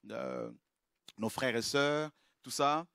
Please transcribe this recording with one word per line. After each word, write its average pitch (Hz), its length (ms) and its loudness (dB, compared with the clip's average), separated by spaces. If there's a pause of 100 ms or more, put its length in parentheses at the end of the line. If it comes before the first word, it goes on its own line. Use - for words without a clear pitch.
euh, 64 420 -4 (680)
nos 110 100 0
frères 123 260 0
et 117 60 2
sœurs, 147 480 2 (320)
tout 131 80 -14
ça. 147 460 2